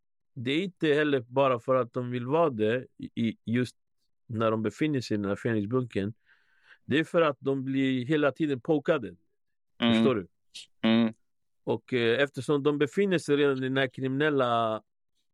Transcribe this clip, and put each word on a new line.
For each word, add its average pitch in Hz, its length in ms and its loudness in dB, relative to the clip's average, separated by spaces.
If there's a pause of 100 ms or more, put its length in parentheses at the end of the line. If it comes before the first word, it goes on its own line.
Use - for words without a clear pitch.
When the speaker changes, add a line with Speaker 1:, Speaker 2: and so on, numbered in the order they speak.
(340)
Speaker 1:
det 127 160 -6
är 156 140 0
inte 175 300 -4
heller 143 260 2
bara 127 400 0
för 131 140 0
att 123 180 0
de 123 180 -4
vill 123 160 -4
vara 156 240 2
det 110 360 0 (120)
i, - 300 -4
i, 107 160 -4
just 120 320 -2 (500)
när 113 240 0
de 110 120 0
befinner 135 380 -2
sig 107 140 -4
i 104 40 0
den 101 100 -2
här 98 80 0
Fenixbunkern. 110 800 -4 (720)
Det 139 140 0
är 160 60 0
för 170 180 0
att 143 180 0
de 135 240 -2
blir 131 420 -2
hela 147 260 2
tiden 143 280 -2
pokade. 143 560 -2 (640)
Speaker 2:
Mm. 120 160 2
Speaker 1:
Förstår 113 200 4
du? 92 140 -6 (520)
Speaker 2:
Mm. 113 340 2 (500)
Speaker 1:
Och, 117 300 -4
eh, 117 280 2
eftersom 143 400 -2
de 147 160 2
befinner 180 400 0
sig 143 180 0
redan 143 220 2
i - 20 -6
den 131 160 -2
här 135 120 2
kriminella, 131 920 0 (520)